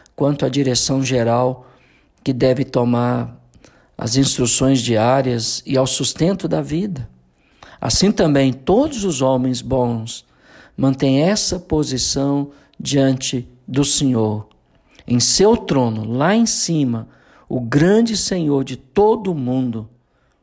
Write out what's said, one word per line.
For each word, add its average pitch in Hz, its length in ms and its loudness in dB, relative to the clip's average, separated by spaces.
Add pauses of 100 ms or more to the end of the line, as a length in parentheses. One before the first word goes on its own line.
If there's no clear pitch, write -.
(160)
quanto 143 300 0
à 127 40 -2
direção 135 540 0
geral 123 640 0 (560)
que 135 80 -2
deve 127 320 2
tomar 120 760 -2 (600)
as 113 180 -4
instruções 131 640 2
diárias 120 880 0
e 135 100 -2
ao 131 100 2
sustento 165 600 -2
da 160 140 -2
vida. 151 480 -6 (720)
Assim 180 320 2
também 139 400 4
todos 233 500 0
os 147 180 -2
homens 127 400 0
bons 120 640 -4 (520)
mantêm 135 440 2
essa 190 380 0
posição 143 920 -2 (280)
diante 135 680 -2 (220)
do 135 160 0
Senhor. 113 640 0 (580)
Em 120 140 0
seu 214 380 4
trono, 117 480 -2
lá 135 280 0
em 233 120 4
cima, 135 640 -2 (400)
o 127 100 -4
grande 185 560 2
Senhor 151 480 -2
de 131 140 -10
todo 208 560 0
o - 20 -4
mundo 123 540 -4 (540)